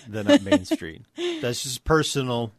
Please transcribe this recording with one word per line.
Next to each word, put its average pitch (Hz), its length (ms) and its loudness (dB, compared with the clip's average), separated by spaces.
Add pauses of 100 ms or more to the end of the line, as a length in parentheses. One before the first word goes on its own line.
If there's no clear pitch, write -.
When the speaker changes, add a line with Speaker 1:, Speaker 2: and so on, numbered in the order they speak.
Speaker 1:
than 104 220 0
up 285 120 8
Main 165 220 2
Speaker 2:
<laughs> - 0 -
Speaker 1:
Street. - 380 -6 (400)
That's 120 200 -2
just 127 220 -8
personal. 127 760 0